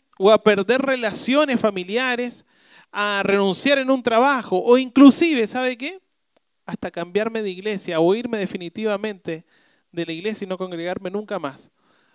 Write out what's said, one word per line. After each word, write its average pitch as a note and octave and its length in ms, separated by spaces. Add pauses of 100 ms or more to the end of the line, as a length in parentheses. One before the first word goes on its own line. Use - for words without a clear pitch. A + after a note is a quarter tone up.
(180)
o G3 120
a G#3+ 120
perder G#3+ 400
relaciones C4 760
familiares, A#3 880 (480)
a G3+ 320
renunciar G3 540
en C4 120
un C4 120
trabajo, A#3 600
o A#3+ 140
inclusive, C4 680
¿sabe B3+ 320
qué? E4+ 240 (640)
Hasta F3 240
cambiarme G3+ 500
de G#3 80
iglesia F#3+ 520
o F3 140
irme A#3 220
definitivamente G3 1080 (460)
de E3+ 120
la E3 80
iglesia G3+ 320
y F#3+ 40
no F#3 100
congregarme F#3 520
nunca G#3 280
más. C#3+ 320 (440)